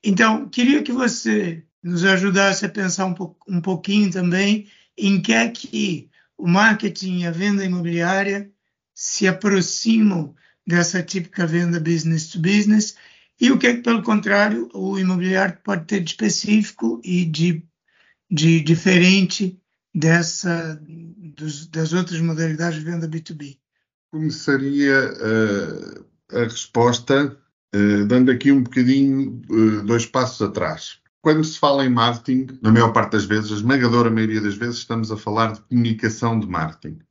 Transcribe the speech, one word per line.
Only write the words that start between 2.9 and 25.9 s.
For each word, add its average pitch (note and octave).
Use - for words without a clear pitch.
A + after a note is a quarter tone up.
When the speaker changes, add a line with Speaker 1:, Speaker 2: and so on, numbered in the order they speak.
Speaker 1:
um F#3
po-, F3
um F3+
pouquinho G3
também F#3+
em G3
que A3+
é A3+
que G#3
o F#3+
marketing F#3+
e F3
a E3+
venda G3
imobiliária F#3
se -
aproximam G3
dessa F3
típica F3
venda E3+
business D#3+
to -
business G#3
e B3
o C4+
que B3+
é A#3+
que, A#3+
pelo A#3
contrário, G#3
o G3
imobiliário F#3
pode F#3
ter G3+
de D#3+
específico G#3+
e F3+
de, D#3+
de E3
diferente F#3
dessa, E3
dos, D#3+
das D#3+
outras E3+
modalidades D#3+
de D#3
venda E3
B D#3+
two D#3+
B. C#3
Speaker 2:
Começaria, C#3
eh, G2+